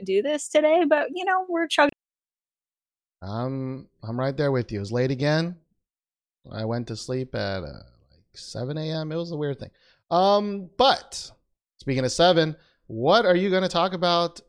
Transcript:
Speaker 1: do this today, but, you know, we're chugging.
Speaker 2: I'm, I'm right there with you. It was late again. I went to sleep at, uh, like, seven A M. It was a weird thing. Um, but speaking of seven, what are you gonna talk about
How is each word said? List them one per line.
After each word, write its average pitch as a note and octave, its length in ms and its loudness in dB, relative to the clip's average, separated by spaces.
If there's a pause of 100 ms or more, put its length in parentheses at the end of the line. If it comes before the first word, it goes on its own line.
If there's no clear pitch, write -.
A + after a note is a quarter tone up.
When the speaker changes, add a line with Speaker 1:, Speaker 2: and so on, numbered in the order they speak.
Speaker 1:
do F#3+ 160 0
this D4 260 -4
today, D#4 420 2
but, D4 240 2
you F4+ 120 -6
know, F#4+ 240 0
we're E4 180 -2
chugging. D4 240 2 (1300)
Speaker 2:
I'm, C3 680 -6 (140)
I'm A#2 160 -6
right C3+ 180 -2
there C#3+ 180 2
with A#2+ 180 0
you. G#2 80 -4
It - 0 -
was G2+ 140 -6
late B2+ 180 2
again. D#3 460 0 (920)
I G#2+ 140 -8
went A#2 240 -4
to A2+ 80 -10
sleep B2+ 400 -8
at, G2 240 -4
uh, D2 240 -12 (260)
like, - 140 -20 (100)
seven B2+ 440 -10
A D#3 120 -6
M. D#3 220 -6
It D#3+ 60 -4
was E3+ 160 -6
a D3+ 40 -8
weird D3 220 -4
thing. G2+ 120 -14 (400)
Um, G3+ 680 2
but - 520 2 (480)
speaking C3 280 -2
of B2 60 0
seven, E3 440 4 (320)
what D#3+ 380 4
are F3+ 100 6
you F#3 160 2
gonna F#3 180 2
talk F3+ 240 0
about E3+ 560 0